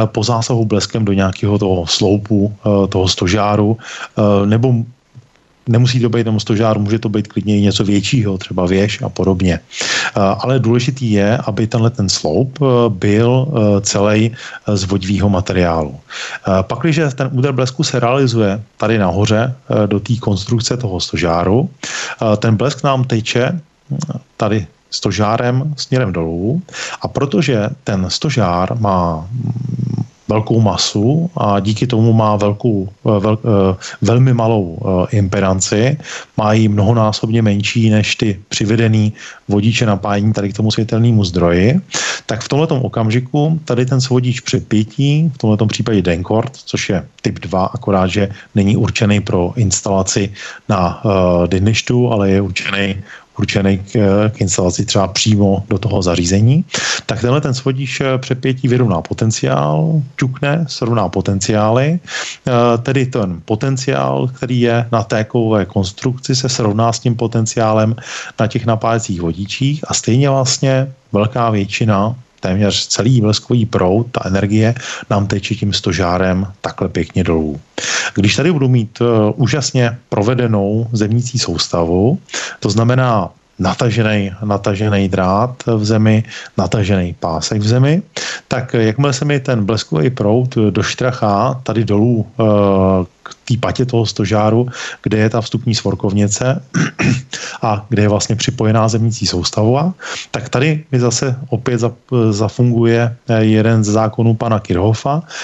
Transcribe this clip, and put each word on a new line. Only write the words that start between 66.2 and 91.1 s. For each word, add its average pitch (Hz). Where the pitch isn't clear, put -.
se 131
srovná 113
s -
tím 120
potenciálem 110
na 113
těch 110
napájecích 113
vodičích 98
a -
stejně 131
vlastně 135
velká 107
většina, 104
téměř 95
celý 120
bleskový 110
proud, 98
ta -
energie 104
nám 101
teče 101
tím 101
stožárem 92
takhle 90
pěkně 87
dolů. 78
Když 98
tady 160
budu 135
mít, 120
eh, 120
úžasně 123
provedenou 110
zemnící 117
soustavu, 87
to 110
znamená 117
natažený, 104
natažený 101
drát 98
v 113
zemi, 110
natažený 98
pásek 85
v 104
zemi, 135
tak 123
jakmile 117
se 131
mi 147
ten 123
bleskový 131
proud 123
doštrachá 110